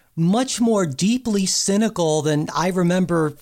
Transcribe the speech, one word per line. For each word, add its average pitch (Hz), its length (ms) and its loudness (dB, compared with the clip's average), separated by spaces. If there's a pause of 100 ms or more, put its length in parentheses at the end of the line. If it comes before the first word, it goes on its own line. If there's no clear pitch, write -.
(140)
much 202 460 0
more 220 240 2
deeply 202 600 -2
cynical 196 760 0
than 151 340 0
I 160 140 -2
remember 175 720 0